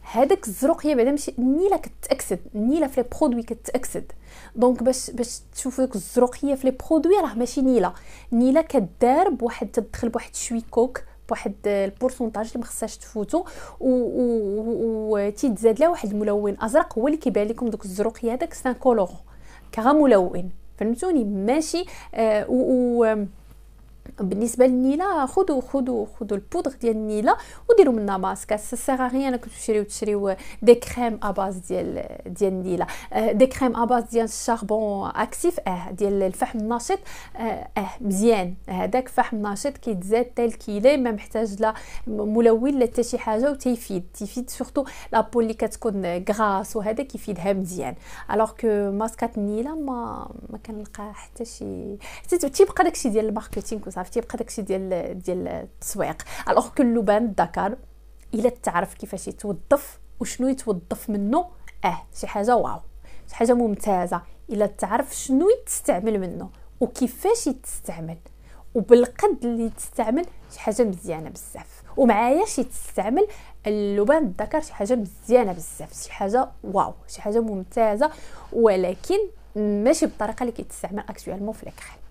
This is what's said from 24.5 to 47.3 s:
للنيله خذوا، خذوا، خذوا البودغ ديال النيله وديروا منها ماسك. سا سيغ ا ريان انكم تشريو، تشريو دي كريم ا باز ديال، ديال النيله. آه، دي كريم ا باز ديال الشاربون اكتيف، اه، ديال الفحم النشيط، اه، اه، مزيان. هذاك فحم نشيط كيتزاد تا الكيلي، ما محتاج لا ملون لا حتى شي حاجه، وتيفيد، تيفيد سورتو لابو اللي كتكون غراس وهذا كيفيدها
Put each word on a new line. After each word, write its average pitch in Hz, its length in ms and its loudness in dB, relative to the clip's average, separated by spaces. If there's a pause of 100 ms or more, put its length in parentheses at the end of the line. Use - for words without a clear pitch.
للنيله 277 600 2
خذوا، 381 340 2
خذوا، 247 460 -2 (140)
خذوا 202 180 -4
البودغ 269 380 -4
ديال 226 200 0
النيله 214 400 0 (340)
وديروا 359 240 10
منها 202 220 0
ماسك. 190 400 -2
سا 214 200 -6
سيغ 262 260 0
ا 254 60 0
ريان 262 240 0
انكم 240 180 -6
تشريو، 214 320 0
تشريو 202 520 -2 (280)
دي 233 120 12
كريم 233 480 -2
ا 208 80 -2
باز 190 260 -2
ديال، 180 520 -6 (180)
ديال 185 260 0
النيله. 180 340 -2 (260)
آه، 214 200 2
دي 214 140 8
كريم 262 300 0
ا 233 80 4
باز 233 180 2
ديال 233 220 0
الشاربون 214 880 -2
اكتيف، - 460 -2
اه، 180 300 -4
ديال 196 320 0
الفحم 190 360 -2
النشيط، 240 400 -2 (380)
اه، 226 320 -6 (100)
اه، 190 120 -4 (100)
مزيان. 196 540 2 (140)
هذاك 190 400 -2
فحم 214 380 0
نشيط 208 320 -4
كيتزاد 214 460 0
تا 247 200 -2
الكيلي، 220 520 2
ما 247 140 0
محتاج 208 500 -4
لا 220 140 2 (320)
ملون 226 720 4
لا 240 80 6
حتى 233 160 0
شي 233 160 -2
حاجه، 226 320 0
وتيفيد، 226 540 -2 (100)
تيفيد 240 360 -8
سورتو - 340 -4 (280)
لابو 226 280 2
اللي 226 140 0
كتكون 190 760 -4
غراس 202 460 0
وهذا 220 280 -2
كيفيدها 196 480 -4